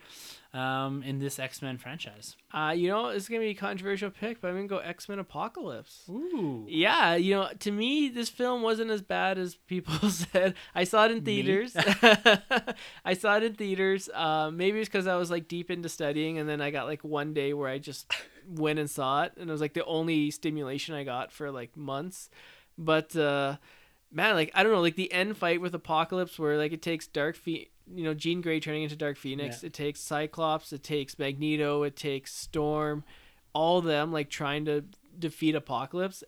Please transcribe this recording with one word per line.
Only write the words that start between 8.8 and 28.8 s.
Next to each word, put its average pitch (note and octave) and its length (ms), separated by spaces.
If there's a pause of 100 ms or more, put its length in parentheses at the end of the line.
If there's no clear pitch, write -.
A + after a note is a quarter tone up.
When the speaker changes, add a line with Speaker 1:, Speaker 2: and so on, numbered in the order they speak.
Speaker 2:
as G#3+ 120
bad F#3 360
as F#3 120 (180)
people F3+ 260
<laughs> F3+ 160
said. F3+ 440 (220)
I F3+ 80
saw G#3+ 220
it A3+ 60
in A3+ 120
Speaker 1:
Me? G3+ 200
Speaker 2:
theaters. G#3 320
<laughs> G3+ 1300
I F3+ 80
saw G3+ 240
it A3 60
in A3 120
theaters. F#3+ 580
Uh, D#3 400
maybe F#3+ 260
it's G#3+ 100
'cause F#3 180
I F#3 80
was, F3 160
like, E3+ 160
deep F3 240
into E3+ 180
studying, D#3 480
and D3+ 100
then D3+ 140
I C#3+ 100
got, C#3 160
like, D3+ 160
one D3+ 300
day C#3+ 200
where C#3+ 160
I C3 80
just D3 340 (360)
went D#3 320
and D3 100
saw C#3 340
it, - 140
and E3 120
it - 20
was, D3+ 100
like, D3 120
the E3+ 120
only D#3+ 460
stimulation D3 640
I C#3+ 80
got B2+ 280
for, C#3+ 200
like, B2+ 260
months. D3 520 (480)
But, D#3 380
uh, C#3+ 420 (540)
man, F#3+ 240
like, D#3 180
I F#3+ 100
don't A3 80
know, G3 100
like, E3 140
the F#3 160
end G3 260
fight E3+ 240
with F3 140
Apocalypse E3 640
where, D3+ 180
like, D3+ 140
it D#3+ 100
takes D#3+ 260
Dark D#3 280
Phe-, D#3+ 340 (240)
you F3+ 100
know, D#3 100
Jean E3 280
Grey D#3+ 180
turning D#3 240